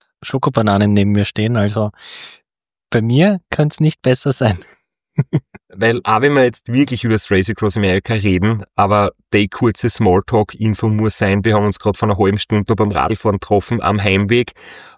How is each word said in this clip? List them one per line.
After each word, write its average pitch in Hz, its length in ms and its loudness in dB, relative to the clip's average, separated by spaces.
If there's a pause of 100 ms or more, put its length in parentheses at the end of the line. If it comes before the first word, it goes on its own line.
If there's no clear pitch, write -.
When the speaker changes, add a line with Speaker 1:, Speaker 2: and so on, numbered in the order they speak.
(220)
Speaker 1:
Schokobananen 104 720 0
neben 101 200 2
mir 101 120 2
stehen, 110 320 -2
also 104 320 -2 (1000)
bei 117 100 2
mir 160 380 2 (100)
kann's - 300 -2
nicht 156 240 0
besser 131 280 0
sein. 104 320 0 (520)
<laughs> - 180 -2 (340)
Speaker 2:
Weil 113 380 -2
auch 110 160 0
wenn 143 120 2
wir 139 100 4
jetzt 120 280 -2
wirklich 131 320 0
über 110 100 0
das - 160 -2
Race 95 200 0
Across 107 280 -2
America 98 360 0
reden, 101 500 0 (120)
aber 101 360 2 (220)
die 104 160 2
kurze 117 400 -2
Smalltalk-Info 107 1000 0
muss 107 300 0
sein, 101 260 0
wir 110 120 2
haben 104 100 2
uns 101 120 -2
grad 104 200 -2
vor 113 100 -2
einer 104 100 0
halben 98 220 2
Stunde 104 260 -2
da 117 80 0
beim 104 180 0
Radlfahren 98 480 -2
getroffen 104 420 -2
am 101 200 -2
Heimweg, 101 520 0 (440)